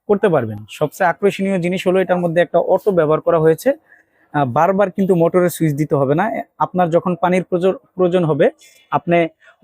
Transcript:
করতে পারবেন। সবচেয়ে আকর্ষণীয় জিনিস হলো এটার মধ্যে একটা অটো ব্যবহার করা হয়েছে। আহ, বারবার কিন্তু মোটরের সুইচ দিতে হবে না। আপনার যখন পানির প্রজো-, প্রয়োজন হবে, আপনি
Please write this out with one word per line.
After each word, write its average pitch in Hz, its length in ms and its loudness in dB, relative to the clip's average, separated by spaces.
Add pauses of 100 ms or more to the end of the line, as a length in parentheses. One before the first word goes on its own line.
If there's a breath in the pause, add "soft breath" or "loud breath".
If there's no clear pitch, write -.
করতে 208 200 2
পারবেন। 117 300 -2 (100)
সবচেয়ে 170 420 -2
আকর্ষণীয় 196 480 -2
জিনিস 175 280 -4
হলো 185 140 2
এটার 180 180 0
মধ্যে 170 220 -2
একটা 170 180 0
অটো 180 320 0
ব্যবহার 156 300 2
করা 170 180 2
হয়েছে। 160 340 0 (600 soft breath)
আহ, 147 120 0
বারবার 180 460 0
কিন্তু 190 240 0
মোটরের 170 360 2
সুইচ 160 220 -2
দিতে 151 220 -4
হবে 139 200 2
না। 196 280 -2 (160)
আপনার 175 320 -2
যখন 170 240 0
পানির 180 300 0
প্রজো-, 185 340 0 (160)
প্রয়োজন 175 300 0
হবে, 160 260 2 (400 soft breath)
আপনি 170 380 0 (360 soft breath)